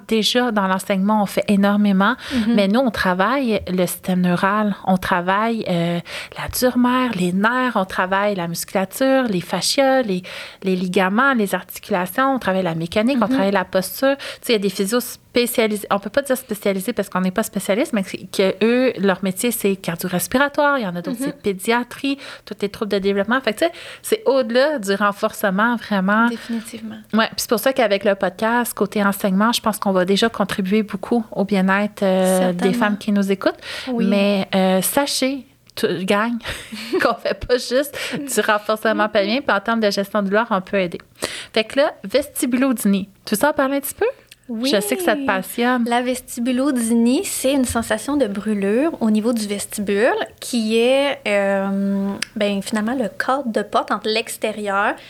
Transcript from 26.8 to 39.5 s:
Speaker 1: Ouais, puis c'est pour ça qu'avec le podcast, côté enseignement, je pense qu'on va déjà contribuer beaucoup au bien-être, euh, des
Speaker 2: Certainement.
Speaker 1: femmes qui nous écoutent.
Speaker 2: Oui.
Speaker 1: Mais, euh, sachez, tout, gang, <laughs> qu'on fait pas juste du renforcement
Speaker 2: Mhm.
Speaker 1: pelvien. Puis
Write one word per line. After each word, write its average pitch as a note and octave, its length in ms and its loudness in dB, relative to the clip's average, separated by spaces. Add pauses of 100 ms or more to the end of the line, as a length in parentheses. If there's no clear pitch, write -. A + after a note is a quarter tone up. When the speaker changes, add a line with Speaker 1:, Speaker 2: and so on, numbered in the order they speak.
Speaker 1:
Ouais, A3 140 4
puis - 100 -8
c'est - 120 -6
pour A3 100 2
ça C4+ 140 2
qu'avec G3+ 300 2
le G3+ 120 4
podcast, A3 580 -2
côté G3+ 300 0
enseignement, G3 480 2
je - 100 -2
pense G#3+ 180 -2
qu'on G3+ 120 0
va F#3 140 4
déjà G3+ 240 2
contribuer G#3 540 0
beaucoup A3 480 -2
au - 140 -2
bien-être, G3 580 0
euh, F#3 480 4
des F3 80 -2
Speaker 2:
Certainement. F#3+ 260 2
Speaker 1:
femmes G#3 120 0
qui - 140 -4
nous G3+ 200 2
écoutent. D4 260 0 (300)
Speaker 2:
Oui. A#3 200 0
Speaker 1:
Mais, G3+ 480 2
euh, F#3+ 260 4
sachez, C#4 640 -2 (300)
tout, A3+ 120 -2 (140)
gang, G#3 320 0 (380)
<laughs> A3+ 300 -4
qu'on A#3+ 140 2
fait - 320 -6
pas B3 100 2
juste B3+ 400 -2 (200)
du A#3+ 240 -2
renforcement G#3+ 640 0
Speaker 2:
Mhm. G#3+ 60 -2
Speaker 1:
pelvien. G#3 300 0
Puis - 140 0